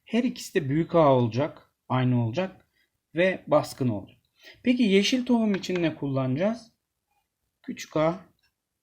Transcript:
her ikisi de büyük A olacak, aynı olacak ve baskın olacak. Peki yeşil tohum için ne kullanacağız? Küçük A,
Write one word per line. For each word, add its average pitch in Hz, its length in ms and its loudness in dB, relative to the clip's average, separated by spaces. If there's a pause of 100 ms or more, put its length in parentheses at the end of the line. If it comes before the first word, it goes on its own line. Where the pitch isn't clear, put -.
her 233 180 -2
ikisi - 300 -8
de 156 160 -2
büyük 165 260 -2
A 147 200 6
olacak, 123 560 -2 (180)
aynı 127 360 0
olacak 131 400 -6 (500)
ve 180 320 0
baskın 147 420 0
olacak. 104 280 -8 (460)
Peki 247 200 2
yeşil 202 420 2
tohum 226 300 2
için 180 280 -2
ne 151 120 -2
kullanacağız? 139 760 -4 (920)
Küçük - 340 -10
A, 156 220 0 (640)